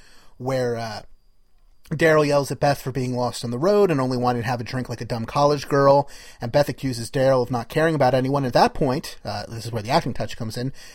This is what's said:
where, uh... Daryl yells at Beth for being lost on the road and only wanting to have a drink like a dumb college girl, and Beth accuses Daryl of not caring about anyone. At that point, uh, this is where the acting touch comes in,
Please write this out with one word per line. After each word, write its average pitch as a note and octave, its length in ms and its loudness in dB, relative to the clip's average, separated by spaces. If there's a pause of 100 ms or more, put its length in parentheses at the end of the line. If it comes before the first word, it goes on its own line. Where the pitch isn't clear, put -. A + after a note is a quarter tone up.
(380)
where, B2 380 -2
uh... A2 260 -8 (880)
Daryl D#3 360 4
yells C#3+ 240 2
at C3 80 -8
Beth C#3+ 220 2
for C3 100 -8
being B2+ 240 -4
lost A#2+ 280 -4
on A#2+ 60 -6
the B2 80 -6
road G3+ 320 4
and C#3+ 100 0
only C3 180 0
wanting B2 260 0
to G#2+ 40 -4
have B2 140 -2
a - 40 -6
drink B2+ 240 -6
like A#2+ 120 -10
a A#2+ 40 -8
dumb A2+ 200 -4
college D3 420 2
girl, C#3 400 6 (320)
and A#2 120 -8
Beth D3 180 2
accuses B2 400 -6
Daryl C3 320 2
of A2+ 80 -4
not A#2+ 180 -4
caring D#3+ 280 0
about C3 180 4
anyone. C3+ 320 0
At A#2+ 80 -4
that F3+ 220 4
point, C#3 500 -2
uh, G#2 220 -8
this A2+ 180 -12
is A#2 60 -10
where A2+ 100 -6
the G#2+ 80 -8
acting C#3+ 240 0
touch - 240 -6
comes A2 180 -8
in, B2+ 160 -6 (240)